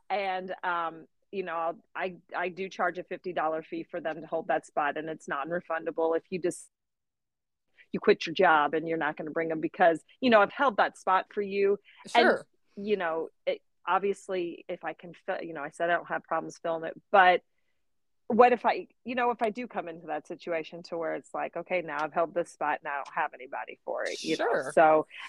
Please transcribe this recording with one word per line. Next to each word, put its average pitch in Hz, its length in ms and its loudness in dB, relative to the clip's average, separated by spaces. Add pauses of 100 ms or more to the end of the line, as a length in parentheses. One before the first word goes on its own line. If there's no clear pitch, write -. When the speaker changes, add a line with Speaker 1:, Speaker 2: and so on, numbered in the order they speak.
(100)
Speaker 1:
And, 190 520 -2
um, 165 440 -4 (260)
you 190 120 -4
know, 165 120 -6
I'll, 170 220 -4 (180)
I, 175 200 -6 (200)
I 180 140 -2
do 185 180 -8
charge 180 300 -2
a 170 60 -6
fifty 180 280 -10
dollar 160 300 -2
fee 165 280 -10
for 170 120 -8
them 160 180 -6
to 156 60 -14
hold 165 220 -6
that 160 180 0
spot, 147 320 -2
and 156 100 -8
it's 160 200 -12
non-refundable 165 880 -2
if 165 140 -2
you 180 100 -6
just, - 280 -6 (1200)
you 196 80 -6
quit - 260 2
your 165 80 -6
job 147 400 4
and 160 140 -2
you're 165 100 -2
not 151 180 -2
gonna 156 140 -8
bring 165 200 -4
'em 160 100 -4
because, 165 400 4 (200)
you 254 100 4
know, 220 100 8
I've 196 120 4
held 262 260 0
that 180 200 2
spot 185 340 2
for 208 100 -4
you. 196 360 0 (360)
And, 240 140 6
Speaker 2:
Sure. - 180 2 (300)
Speaker 1:
you 202 200 -2
know, 165 320 -2 (180)
it, - 160 -4 (240)
obviously, 185 840 -2
if 175 160 -10
I 160 100 -8
can 175 180 -18 (140)
fill, 185 160 -4
you 165 120 -10
know, 143 80 -8
I 156 80 -8
said 170 200 -2
I 175 40 2
don't 165 140 -2
have 165 160 -4
problems 160 340 -6
filling 165 260 -4
it, - 160 -10 (120)
but 180 280 8 (920)
what 247 180 10
if 240 140 0
I, 190 220 -2 (160)
you 240 100 -8
know, 240 160 0
if 233 120 -4
I 220 80 2
do 240 160 -6
come 175 220 -8
into 165 200 -14
that 151 180 -6
situation 170 580 -6
to 170 140 -8
where 156 160 -4
it's 147 180 -10
like, 151 240 -6
"Okay, 175 260 -2
now 151 200 -6
I've 151 100 -4
held 170 220 0
this 170 160 -2
spot 151 320 -2
and 156 60 -10
I 143 80 -4
don't - 180 -8
have 156 180 -2
anybody 127 520 -12
for 117 220 -4
it," - 160 -6
you 156 140 -2
know? - 80 -2
Speaker 2:
Sure. 160 300 -2
Speaker 1:
So, 156 320 6 (220)